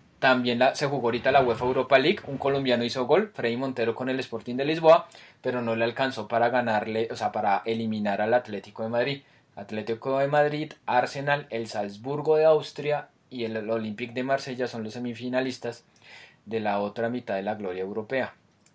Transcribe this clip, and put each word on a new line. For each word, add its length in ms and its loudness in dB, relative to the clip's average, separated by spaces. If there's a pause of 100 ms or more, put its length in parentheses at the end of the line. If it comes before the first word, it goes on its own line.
(200)
También 400 4
la, 160 4
se 120 0
jugó 200 -2
ahorita 240 0
la 120 6
uefa 200 0
Europa 340 4
League, 300 2
un 100 -6
colombiano 460 2
hizo 220 -2
gol, 280 2
Freddy 220 -2
Montero 400 -2
con 140 -6
el 100 -2
Sporting 360 -8
de 100 -2
Lisboa, 420 6 (340)
pero 200 -2
no 160 0
le 80 2
alcanzó 420 -2
para 220 2
ganarle, 600 0
o 60 -8
sea, 160 -2
para 320 0
eliminar 580 -2
al 120 2
Atlético 500 -2
de 60 -4
Madrid. 320 -2 (340)
Atlético 640 -4
de 80 2
Madrid, 460 0 (120)
Arsenal, 640 0
el 180 -6
Salzburgo 680 -2
de 100 6
Austria 600 2 (220)
y 160 -6
el, 120 -4
el 120 -6
Olympique 440 -4
de 100 -4
Marsella 440 -2
son 160 -8
los 100 -10
semifinalistas 920 -6 (600)
de 140 -4
la 200 -2
otra 300 -2
mitad 260 -4
de 80 -2
la 120 -4
gloria 260 -6
europea. 520 -4 (420)